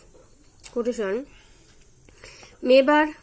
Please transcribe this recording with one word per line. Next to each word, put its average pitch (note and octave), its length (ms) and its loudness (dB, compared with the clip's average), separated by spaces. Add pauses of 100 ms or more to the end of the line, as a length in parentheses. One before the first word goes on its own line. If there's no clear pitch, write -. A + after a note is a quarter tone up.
(720)
কোটেশন, A#3 520 -6 (1400)
মেবার C4+ 440 4 (160)